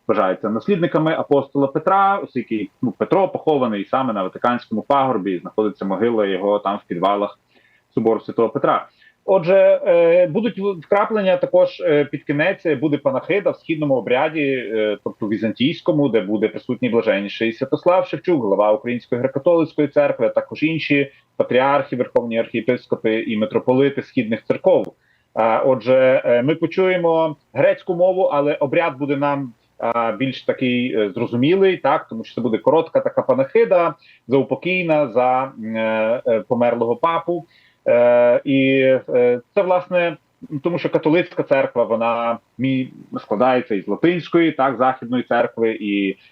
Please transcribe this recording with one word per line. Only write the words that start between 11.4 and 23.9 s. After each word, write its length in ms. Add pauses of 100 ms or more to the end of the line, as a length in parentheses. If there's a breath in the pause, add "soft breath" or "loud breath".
е, 260
під 180
кінець, 420
е, 100
буде 220
панахида 540
в 40
східному 400
обряді, 480
е, 600
тобто 240
візантійському, 840
де 120
буде 260
присутній 420
блаженніший 640
Святослав 540
Шевчук, 360
глава 280
Української 500
греко-католицької 680
церкви, 380
а 40
також 340
інші 480 (260 soft breath)
патріархи, 580
верховні 440
архієпископи 800
і 180
митрополити 640